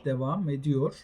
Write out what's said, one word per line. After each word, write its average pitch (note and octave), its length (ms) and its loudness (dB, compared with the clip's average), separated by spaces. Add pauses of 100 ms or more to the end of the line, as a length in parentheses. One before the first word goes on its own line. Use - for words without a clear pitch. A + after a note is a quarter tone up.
devam C#3+ 460 0
ediyor. C#3 540 2